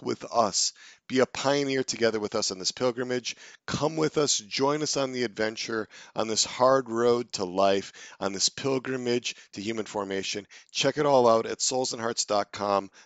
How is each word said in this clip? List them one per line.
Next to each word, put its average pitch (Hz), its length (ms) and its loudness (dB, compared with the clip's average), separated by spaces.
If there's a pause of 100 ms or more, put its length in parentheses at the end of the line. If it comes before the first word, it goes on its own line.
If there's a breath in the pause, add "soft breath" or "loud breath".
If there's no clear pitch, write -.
with 123 320 -6
us. 110 400 2 (340 loud breath)
Be 127 120 0
a 123 80 6
pioneer 135 560 0
together 113 360 0
with 104 160 -4
us 104 160 -2
on 95 80 -6
this 92 140 -4
pilgrimage. 127 640 -4 (300 loud breath)
Come 156 320 -2
with 156 180 0
us. 147 220 2
Join 135 420 -2
us 147 160 -2
on 135 160 -2
the 123 120 -2
adventure, 110 640 -4 (280 loud breath)
on 110 120 -2
this 107 180 0
hard 131 420 4
road 120 440 2
to 104 120 -4
life, 98 480 2 (260 loud breath)
on 98 140 -2
this 95 160 0
pilgrimage 123 880 -2 (160 loud breath)
to - 80 -10
human 110 240 -4
formation. 98 640 -4 (240 loud breath)
Check - 260 0
it 147 80 0
all 131 240 6
out 113 160 4
at 110 140 -6
soulsandhearts 123 680 -2
dot 104 260 0
com 98 380 0 (160 loud breath)